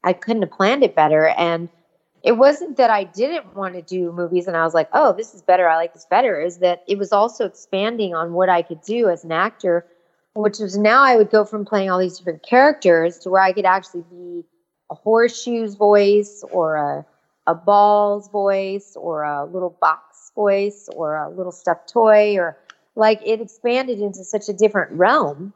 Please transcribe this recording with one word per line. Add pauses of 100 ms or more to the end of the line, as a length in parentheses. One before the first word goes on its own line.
I
couldn't
have
planned
it
better.
And (560)
it
wasn't
that
I
didn't
want
to
do
movies
and
I
was
like,
"Oh,
this
is
better.
I
like
this
better."
Is
that
it
was
also
expanding
on
what
I
could
do
as
an
actor, (500)
which
was
now
I
would
go
from
playing
all
these
different
characters
to
where
I
could
actually
be (480)
a
horseshoe's
voice
or
a, (420)
a
ball's
voice
or
a
little
box
voice
or
a
little
stuffed
toy
or, (380)
like,
it
expanded
into
such
a
different
realm